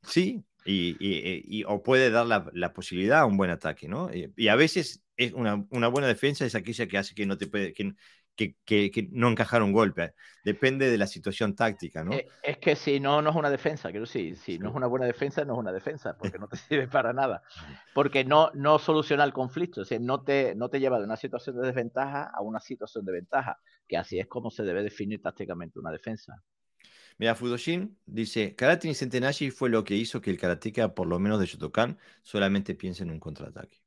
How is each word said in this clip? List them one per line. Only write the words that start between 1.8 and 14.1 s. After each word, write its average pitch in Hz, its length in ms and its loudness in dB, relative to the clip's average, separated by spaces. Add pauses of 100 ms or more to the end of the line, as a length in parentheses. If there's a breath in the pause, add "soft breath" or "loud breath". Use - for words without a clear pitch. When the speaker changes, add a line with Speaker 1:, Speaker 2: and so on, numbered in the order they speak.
Speaker 1:
puede 131 280 6
dar 117 160 4
la, 104 260 2
la 87 220 -2
posibilidad 95 460 2
a 151 60 8
un 101 120 4
buen 92 120 2
ataque, 78 380 -6
¿no? 143 240 -6
Y, 82 240 -6
y 110 120 4
a 107 80 8
veces 156 440 2 (160)
es 120 160 0
una, 104 380 0
una 120 160 2
buena 131 220 2
defensa 139 360 2
es 113 120 -2
aquella 110 320 -4
que 98 100 0
hace 98 160 -4
que 104 100 -2
no 98 140 -2
te 98 80 -4
puede, 98 260 -4
que, 101 220 -4 (400 soft breath)
que, 98 300 -4
que, 104 260 4
que 101 220 -4
no 120 160 4
encajar 113 340 2
un 98 100 2
golpe. 98 400 2 (320 loud breath)
Depende 131 460 2
de 113 80 4
la 101 80 2
situación 101 480 -4
táctica, 98 480 -2
¿no? 90 120 -4
Speaker 2:
Eh, 135 120 -4 (160)
es 143 160 -4
que 151 160 4
si 143 240 0
no, 143 240 2
no 151 80 -2
es 165 60 -4
una 147 140 0
defensa, 143 400 -2
quiero 104 160 -6
decir, 90 300 -6